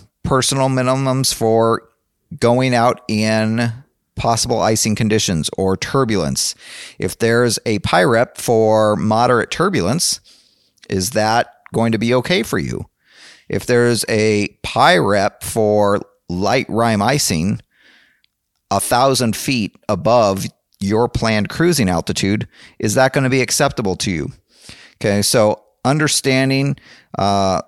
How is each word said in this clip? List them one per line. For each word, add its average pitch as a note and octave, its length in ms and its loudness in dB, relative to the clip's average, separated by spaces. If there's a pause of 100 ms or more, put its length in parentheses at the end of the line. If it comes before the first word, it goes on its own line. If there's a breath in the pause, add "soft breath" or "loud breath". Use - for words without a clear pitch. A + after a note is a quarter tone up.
(240)
personal C3+ 460 0
minimums C3 640 0
for A2+ 560 0 (500)
going B2 360 2
out A#2+ 320 2
in A2 640 0 (420)
possible A#2 460 0
icing A2 320 0
conditions G#2 640 0
or F#2+ 180 0
turbulence? G2 800 -2 (460 loud breath)
If - 180 -6
there's A#2 480 2
a G#2+ 140 0
pirep B2+ 580 2
for A2 580 2
moderate A#2+ 540 0
turbulence, D#3 680 -2 (680 soft breath)
is F#2+ 240 -4
that A2 400 0 (220)
going A2+ 180 0
to A#2 60 -2
be A#2 160 0
okay F3+ 300 0
for A2+ 160 -4
you? C2 260 -6 (640 loud breath)
If - 160 -4
there's A#2+ 420 2
a G#2+ 560 0
pirep A2+ 760 2
for G#2 580 0 (300)
light G2+ 400 -2
rime A2+ 320 0
icing G#2+ 580 0 (1080 soft breath)
a G2 100 0
thousand B2 560 0
feet A#2 400 -4 (140)
above G#2+ 560 2 (340)
your G#2+ 300 0
planned G#2+ 400 -2
cruising D3+ 400 0
altitude, G2 580 -2 (300 loud breath)
is A2 160 -2
that C3 200 2
gonna C3 180 0
be C3 100 2
acceptable A#2+ 540 -2
to G2 160 -6
you? D#2 200 -6 (720 loud breath)
Okay, G2+ 160 2
so G#2+ 400 2 (220)
understanding, C3+ 920 0 (420 loud breath)
uh, G2 480 0